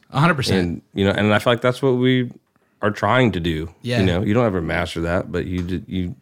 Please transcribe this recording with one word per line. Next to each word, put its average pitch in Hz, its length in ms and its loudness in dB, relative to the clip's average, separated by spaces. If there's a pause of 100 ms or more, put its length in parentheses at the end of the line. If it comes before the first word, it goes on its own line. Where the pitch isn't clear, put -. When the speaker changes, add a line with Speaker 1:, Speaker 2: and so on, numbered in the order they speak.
(100)
Speaker 1:
a 135 100 -2
hundred 170 140 4
percent. 98 320 0
Speaker 2:
And, 85 160 -6 (120)
you 98 100 0
know, 98 60 4
and 104 240 2
I 104 40 4
feel 123 140 2
like 117 100 0
that's 127 200 0
what 135 100 2
we 127 380 2 (500)
are 107 120 0
trying 113 400 2
to 92 80 -4
do. 82 280 -2 (140)
Speaker 1:
Yeah. 120 180 -2
Speaker 2:
You 95 60 2
know, 90 160 0
you 104 120 0
don't 123 120 2
ever 92 140 -2
master 85 420 -4
that, 85 300 -2
but 85 140 -4
you 90 160 -4
d-, 87 260 -6
you, 90 340 -6